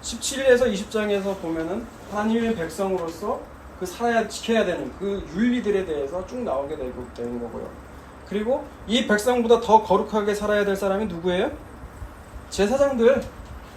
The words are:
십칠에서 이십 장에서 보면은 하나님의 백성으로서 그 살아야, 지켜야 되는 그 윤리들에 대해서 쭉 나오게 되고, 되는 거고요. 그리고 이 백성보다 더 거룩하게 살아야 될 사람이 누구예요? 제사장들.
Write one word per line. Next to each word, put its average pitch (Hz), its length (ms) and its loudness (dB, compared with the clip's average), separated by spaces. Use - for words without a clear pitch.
십칠에서 254 640 4
이십 202 240 -2
장에서 202 460 0
보면은 165 480 -4
하나님의 226 440 2
백성으로서 180 840 -2
그 190 80 -6
살아야, 233 400 2
지켜야 220 380 2
되는 147 340 -2
그 196 260 -4
윤리들에 208 500 2
대해서 156 420 -4
쭉 247 160 -8
나오게 143 320 -2
되고, 127 400 -8
되는 120 240 -6
거고요. 117 280 -8
그리고 226 340 0
이 240 220 2
백성보다 233 520 4
더 220 220 6
거룩하게 208 540 2
살아야 208 280 2
될 196 120 2
사람이 196 320 0
누구예요? 180 440 0
제사장들. 254 720 4